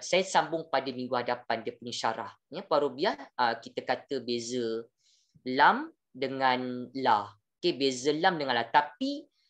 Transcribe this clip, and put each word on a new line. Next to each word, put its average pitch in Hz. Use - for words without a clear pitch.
saya 185
sambung 160
pada 131
minggu 127
hadapan 123
dia 110
punya 117
syarah. 113
Ya, 175
Puan 147
Rubiah, 143
ah, 120
kita -
kata 127
beza 117
lam 175
dengan 127
la. 110
Okey, 170
beza 131
lam 175
dengan 131
la. 117
Tapi, 277